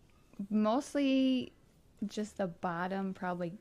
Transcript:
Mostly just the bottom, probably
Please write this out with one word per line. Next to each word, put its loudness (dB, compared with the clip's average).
Mostly 2
just -6
the 0
bottom, -4
probably -4